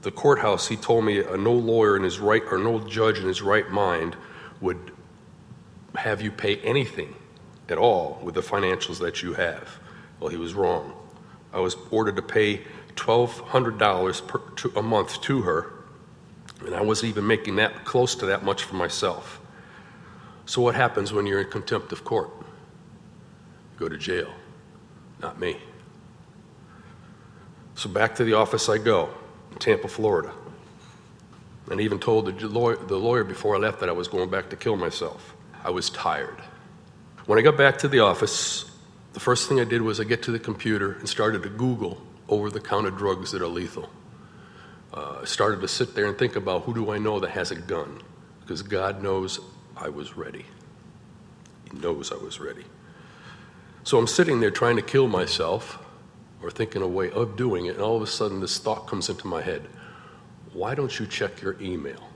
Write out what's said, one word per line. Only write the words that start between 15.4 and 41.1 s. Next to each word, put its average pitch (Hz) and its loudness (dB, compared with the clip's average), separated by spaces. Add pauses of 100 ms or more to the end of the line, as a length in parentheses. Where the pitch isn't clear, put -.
her, 85 0 (920)
and 90 -6
I 92 0
wasn't 110 2
even 101 -2
making 104 2
that, 107 0
close 131 2
to 101 -4
that 98 0
much 98 0
for - -10
myself. 90 -4 (1040)
So - -2
what 120 4
happens 110 2
when 101 2
you're 98 2
in 98 -4
contempt - -4
of - -12
court? - -2 (1500)
Go 82 -2
to 78 -6
jail. 85 -4 (880)
Not - -8
me. 87 -2 (2250)
So - -8
back 107 2
to 123 4
the 113 4
office 110 4
I 110 4
go, 107 4 (420)
in - -16
Tampa, - 2
Florida. 101 2 (1400)
And 95 -2
even 104 0
told 110 4
the 92 -6
law-, 117 2
the 95 -4
lawyer 117 4
before 101 0
I 95 2
left 104 0
that 92 0
I 85 0
was 87 -4
going 92 -2
back 95 -2
to 95 -10
kill 107 0
myself. 82 -6 (260)
I - -4
was 90 -2
tired. - -4 (840)
When 107 6
I 113 6
got 151 8
back 139 8
to 147 2
the 135 8
office, - 4 (480)
the - -12
first - 2
thing 135 4
I 120 4
did 117 0
was 110 0
I 107 0
get 113 0
to 120 -2
the 113 -2
computer 101 0
and - -8
started 107 0